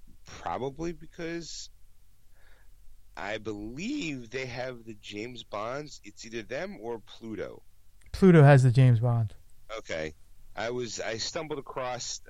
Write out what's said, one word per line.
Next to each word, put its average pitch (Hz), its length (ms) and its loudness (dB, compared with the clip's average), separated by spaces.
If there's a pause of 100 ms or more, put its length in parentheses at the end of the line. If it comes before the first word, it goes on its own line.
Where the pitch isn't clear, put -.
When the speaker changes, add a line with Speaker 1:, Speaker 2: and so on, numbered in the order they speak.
(240)
Speaker 1:
probably 135 680 -6
because 165 760 -10 (1500)
I 101 220 -6
believe 120 920 -6
they 131 160 -6
have 123 400 -8
the 113 160 -12
James 113 400 -10
Bonds. 127 600 -8
It's - 220 -18
either 113 160 -8
them 139 400 -8
or 113 200 -6
Pluto. 95 640 -10 (500)
Speaker 2:
Pluto 170 300 10
has 139 200 12
the 131 80 8
James 123 300 8
Bond. 117 340 0 (440)
Speaker 1:
Okay. 78 360 -6 (420)
I 110 140 -4
was, 123 280 -6
I 107 200 -4
stumbled 151 400 -6
across, 123 720 -6